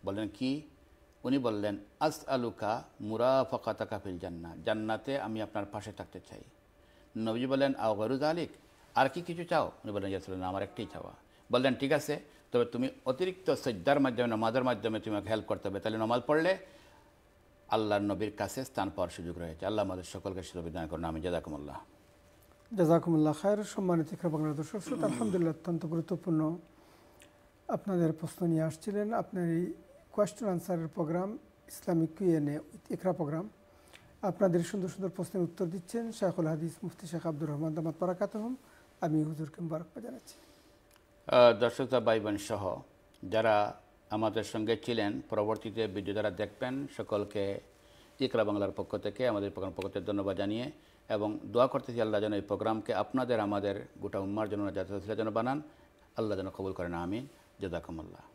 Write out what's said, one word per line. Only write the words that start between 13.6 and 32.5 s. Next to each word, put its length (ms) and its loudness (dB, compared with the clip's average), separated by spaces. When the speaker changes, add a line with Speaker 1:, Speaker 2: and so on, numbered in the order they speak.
Speaker 1:
মাধ্যমে, 280 4
নামাজের 360 2
মাধ্যমে 360 0
তুমি 160 -2
আমাকে 140 -4
হেল্প 160 0
করতে 240 -2
হবে। 100 -4
তাহলে 180 -2
নামাজ 300 2
পড়লে 300 4
আল্লাহর 320 4
নবীর 300 0
কাছে 340 -4
স্থান 240 -2
পাওয়ার 200 -2
সুযোগ 280 -8
রয়েছে।" 280 -8
আল্লাহ 200 2
আমাদের 180 -6
সকলকে 400 -6
সুযোগ 300 -6
দান 140 -4
করুন, 160 -4
আমিন। 200 -4
জাযাকুমুল্লাহ। 580 -4
Speaker 2:
জাযাকুমুল্লাহ 580 4
খায়ের। 300 2
সম্মানিত 500 0
ইকরা 160 -2
বাংলা 240 0
দর্শক 260 -6
শ্রোতা, 260 -2
আলহামদুলিল্লাহ, 480 0
অত্যন্ত 320 -4
গুরুত্বপূর্ণ 720 0
আপনাদের 460 2
প্রশ্ন 320 -4
নিয়ে 160 4
আসছিলেন। 520 -2
আপনার 360 0
এই 240 0
কোয়েশ্চেন 360 0
আনসারের 400 -2
প্রোগ্রাম 520 -2
ইসলামিক 500 0
কিউ 180 6
এন 120 4
এ 100 0